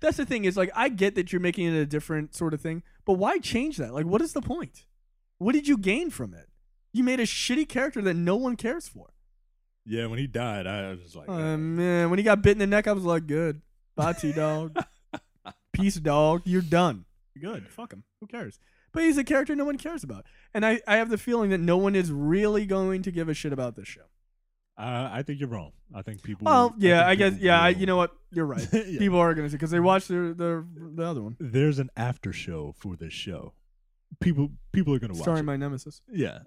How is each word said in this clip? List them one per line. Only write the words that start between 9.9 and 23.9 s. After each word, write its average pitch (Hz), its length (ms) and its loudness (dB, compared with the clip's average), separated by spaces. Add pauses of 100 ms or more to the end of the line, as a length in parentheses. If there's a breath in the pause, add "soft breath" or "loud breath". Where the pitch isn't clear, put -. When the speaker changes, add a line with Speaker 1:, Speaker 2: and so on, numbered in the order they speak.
Speaker 2:
when 113 120 -6
he 139 80 -4
died, 110 400 -4
I 98 240 -4
was 87 100 -12
just 85 140 -20
like, 78 140 -14
Speaker 1:
Oh, 185 40 -6
Speaker 2:
"Uh." 156 240 -2
Speaker 1:
man. 170 520 0
When 185 100 2
he 208 40 2
got 208 180 4
bit 208 120 8
in 208 60 0
the 196 80 2
neck, 208 200 2
I 208 60 4
was 190 100 -2
like, 170 240 0
"Good. 151 340 -2 (340)
Bye, 160 180 0
T-Dog." 156 680 -2
Speaker 2:
<laughs> - 920 -16
Speaker 1:
Peace, 196 220 2
dog. 156 500 4
You're 185 160 2
done. 160 420 2 (320)
You're 175 180 -12
good. 196 160 -12
Fuck 233 240 -16
him. - 120 -20 (160)
Who 214 60 -16
cares? 180 320 -12 (340)
But 330 100 0
he's 311 140 4
a 262 80 2
character 285 320 2
no 285 80 0
one 285 120 -2
cares 311 280 -10
about. 101 200 -12 (280 soft breath)
And 214 120 0
I, 220 220 2
I 208 80 4
have 226 140 2
the 214 80 0
feeling 233 320 0
that 190 100 2
no 170 160 4
one 196 200 4
is 170 180 0
really 202 520 2
going 190 360 0
to 190 100 -6
give 165 160 -4
a 156 60 -2
shit 151 180 -6
about 127 240 -4
this 98 140 -18
show. - 140 -20 (760)